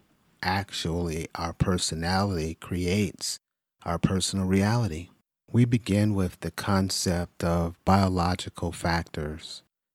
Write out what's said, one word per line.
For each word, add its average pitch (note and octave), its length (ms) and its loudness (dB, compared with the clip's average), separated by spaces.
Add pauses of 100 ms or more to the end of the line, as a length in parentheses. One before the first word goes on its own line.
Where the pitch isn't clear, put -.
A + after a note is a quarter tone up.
(440)
actually E2+ 920 -4
our E2+ 200 -6
personality F2 1000 0
creates F#2+ 840 -2 (440)
our E2+ 140 -2
personal F#2+ 480 0
reality. G2 640 2 (420)
We A#2+ 140 4
begin G#2+ 480 2
with F#2+ 280 -2
the E2+ 100 -6
concept F#2+ 920 0
of E2+ 420 0
biological F#2 840 2
factors. D#2+ 920 -6 (320)